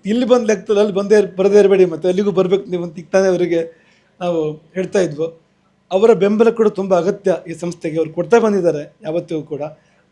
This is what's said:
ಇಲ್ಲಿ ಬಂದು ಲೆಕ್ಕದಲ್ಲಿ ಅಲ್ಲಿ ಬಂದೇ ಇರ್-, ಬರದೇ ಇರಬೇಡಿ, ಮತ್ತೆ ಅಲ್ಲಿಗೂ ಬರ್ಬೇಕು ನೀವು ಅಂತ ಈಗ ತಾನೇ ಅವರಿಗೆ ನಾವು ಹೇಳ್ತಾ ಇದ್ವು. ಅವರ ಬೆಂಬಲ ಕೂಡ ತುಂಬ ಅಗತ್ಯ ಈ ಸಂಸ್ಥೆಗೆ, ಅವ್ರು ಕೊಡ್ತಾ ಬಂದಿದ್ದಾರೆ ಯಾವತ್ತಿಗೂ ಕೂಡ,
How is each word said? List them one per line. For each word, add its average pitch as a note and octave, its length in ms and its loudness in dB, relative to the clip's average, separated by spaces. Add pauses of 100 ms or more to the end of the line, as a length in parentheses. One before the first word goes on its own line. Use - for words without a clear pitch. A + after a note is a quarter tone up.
ಇಲ್ಲಿ A#3+ 200 -2
ಬಂದು A#3+ 200 2
ಲೆಕ್ಕದಲ್ಲಿ G#3 360 0
ಅಲ್ಲಿ G#3 120 0
ಬಂದೇ G3+ 220 0
ಇರ್-, G3 200 2
ಬರದೇ G3 240 4
ಇರಬೇಡಿ, F#3+ 260 6
ಮತ್ತೆ E3 220 -2
ಅಲ್ಲಿಗೂ G3 240 0
ಬರ್ಬೇಕು F3+ 380 0
ನೀವು F3 140 -6
ಅಂತ F3 160 -12
ಈಗ D#3+ 120 -18
ತಾನೇ F#3+ 160 2
ಅವರಿಗೆ F3 320 0 (640)
ನಾವು E3 300 -2 (220)
ಹೇಳ್ತಾ F#3 260 -2
ಇದ್ವು. D#3+ 440 -4 (480)
ಅವರ G#3+ 220 4
ಬೆಂಬಲ G#3 360 2
ಕೂಡ A3 180 2
ತುಂಬ G3 300 -2
ಅಗತ್ಯ E3+ 400 -2 (100)
ಈ E3 60 -12
ಸಂಸ್ಥೆಗೆ, E3 440 -8
ಅವ್ರು D#3 160 -4
ಕೊಡ್ತಾ F3 260 0
ಬಂದಿದ್ದಾರೆ F3 640 -2
ಯಾವತ್ತಿಗೂ D#3+ 420 -6
ಕೂಡ, C#3+ 180 -10 (500)